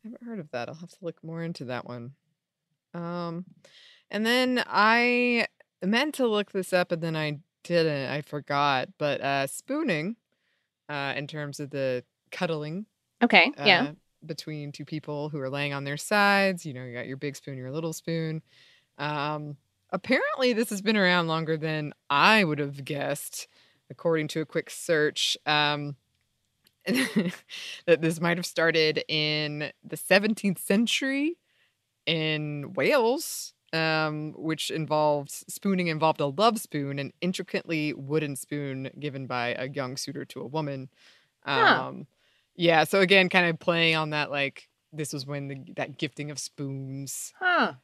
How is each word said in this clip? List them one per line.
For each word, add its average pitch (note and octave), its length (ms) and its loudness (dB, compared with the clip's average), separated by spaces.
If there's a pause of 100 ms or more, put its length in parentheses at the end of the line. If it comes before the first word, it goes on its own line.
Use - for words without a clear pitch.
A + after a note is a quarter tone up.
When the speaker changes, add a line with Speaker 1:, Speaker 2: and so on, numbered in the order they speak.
Speaker 1:
I A3 40 -14
haven't A#3+ 180 -16
heard A3+ 140 -8
of D#3 100 -12
that. A#2+ 180 -6
I'll C#3+ 60 -12
have E3 160 -18
to - 100 -20
look E3 240 -10
more E3 180 -8
into E3 240 -8
that B2 200 -6
one. A#2+ 260 -12 (840)
Um, E3+ 500 -6 (640)
and G#3+ 160 -2
then B3+ 400 2
I A#3+ 800 4 (340)
meant A#3+ 360 0
to C4 100 2
look G#3 240 0
this F#3 220 -4
up, F3+ 180 2
and E3 120 -2
then E3 120 -2
I D3+ 240 -2 (240)
didn't. D#3 480 2
I D3 120 -2
forgot. C#3+ 640 0 (100)
But, D3 220 0
uh, C#3 260 0
spooning, A3+ 720 -2 (720)
uh, C#3 280 -4
in D3 120 -6
terms D3 320 -8
of C#3+ 100 -8
the C3 320 -2 (300)
cuddling, D#3+ 540 -4 (340)
Speaker 2:
Okay, A3+ 380 8
yeah. E3+ 240 6
Speaker 1:
uh, D3 100 -4 (320)
between D3+ 460 -8
two D3 140 -12
people D3 440 -6
who D3 120 -6
are C3 100 -4
laying C#3+ 220 -2
on C#3 100 -4
their C#3 140 -4
sides, G3 680 4
you D3+ 80 -8
know, B2+ 120 -10
you A#2+ 100 -12
got A#2+ 140 -8
your C3+ 80 -8
big C#3 180 -6
spoon, C3+ 240 -12
your B2+ 140 -10
little D#3+ 200 -4
spoon. D#3+ 500 -4 (540)
Um, D3 600 -4 (340)
apparently, C4+ 640 0
this A3 180 0
has G3 100 -4
been G#3+ 160 2
around F3+ 300 4
longer D#3+ 300 0
than D3+ 380 -4 (140)
I F#3 360 8
would D3+ 160 0
have C#3 240 -6
guessed, C#3+ 640 -6 (420)
according D#3+ 380 0
to D#3+ 120 -4
a D#3 60 -4
quick - 240 -4
search. - 680 0 (100)
Um, D3 500 2 (880)
<laughs> - 0 - (1000)
that D#3+ 140 6
this E3 200 0
might F3 180 2
have F3 80 -6
started D#3+ 600 2
in D3+ 640 -2 (120)
the - 120 -10
seventeenth G3+ 640 2
century C4+ 760 0 (720)
in D3+ 680 -2
Wales, A#3+ 800 0 (200)
um, D#3 640 0
which D#3+ 340 -4
involved, D3+ 600 0
spooning F#3 580 -2
involved D#3 320 2
a D3 60 2
love G#3+ 340 2
spoon, C#3 380 -4
an C#3 220 -6
intricately E3+ 720 -2
wooden C#3+ 440 -2
spoon C3+ 600 -6
given C3+ 280 -8
by A#2+ 320 -2
a B2+ 100 -6
young C3+ 280 -6
suitor C3+ 280 -8
to - 160 -14
a C3+ 60 -8
woman. C#3 420 -6 (560)
Speaker 2:
Huh. C#3 440 4
Speaker 1:
Um, C3+ 180 -12 (500)
yeah, E3 280 6
so G3 160 2
again, F#3 280 6
kind F3+ 180 4
of E3 140 0
playing E3 340 4
on D#3 160 0
that, D3+ 200 -2
like, C#3 380 -4 (240)
this D3+ 200 -6
was C3+ 140 -8
when C#3+ 220 -6
the, C#3 100 -10 (180)
that C#3 220 -6
gifting D3 320 -6
of C#3+ 100 -10
spoons C3+ 1000 -8
Speaker 2:
Huh. D#4+ 460 2